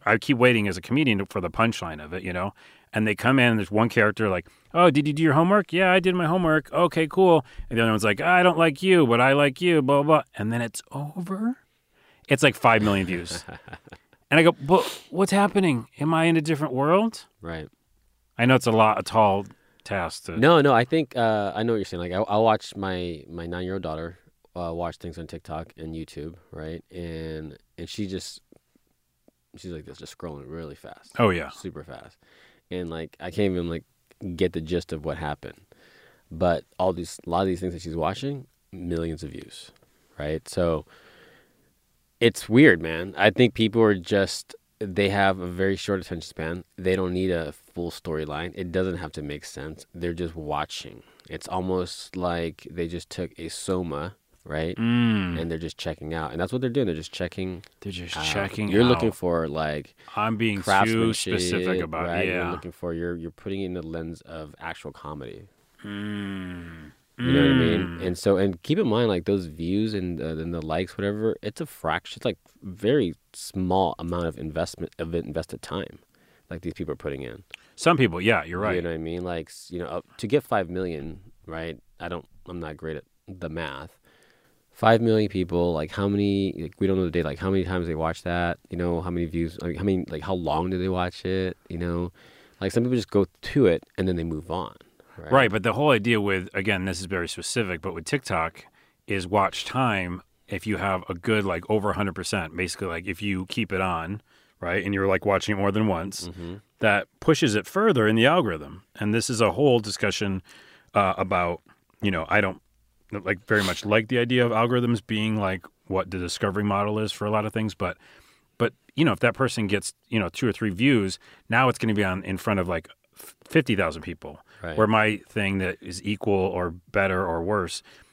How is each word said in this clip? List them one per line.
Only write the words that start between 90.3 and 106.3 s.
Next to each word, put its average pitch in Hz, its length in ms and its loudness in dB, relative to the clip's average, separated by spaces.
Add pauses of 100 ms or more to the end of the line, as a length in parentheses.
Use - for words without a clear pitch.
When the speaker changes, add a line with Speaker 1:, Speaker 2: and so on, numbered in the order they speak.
Speaker 2:
long 82 340 0
do 95 100 -2
they 92 120 -2
watch 90 340 -4
it, 92 320 -2 (140)
you 87 80 -6
know? 87 340 -4 (480)
Like, 98 120 -2
some 117 100 2
people 123 140 0
just 107 140 -2
go 101 140 4 (160)
to 135 260 2
it 82 180 4 (120)
and 95 100 0
then 90 100 0
they 82 80 -2
move 80 260 -6
on, 80 240 -6 (440)
right? 80 140 -8
Speaker 1:
Right, 127 180 6
but 95 120 0
the 107 120 2
whole 147 160 4
idea 113 300 4
with, 95 340 0
again, 95 320 0
this 90 140 -4
is 95 60 -8
very 87 220 -2
specific, 107 540 -4
but 95 120 -8
with 82 120 -10
TikTok 85 580 -4 (420)
is 98 200 -4
watch 98 400 2
time. 95 560 -2 (260)
If 98 180 -8
you 101 100 0
have 92 320 -2
a 92 60 -6
good, 104 300 0
like, 90 260 -4
over 104 200 2
a 90 40 -2
hundred 98 200 -2
percent, 85 420 -6
basically, 92 320 -4
like, 85 180 -8
if 95 140 -8
you 95 260 -2
keep 107 260 -4
it 95 80 0
on, 90 400 -4 (400)
right, 87 240 -2
and 98 100 -2
you're, 98 140 2
like, 95 180 2
watching 101 300 0
it - 20 -2
more 98 140 2
than 107 140 2
once, 92 420 -4
Speaker 2:
Mm-hmm. 87 280 -12 (240)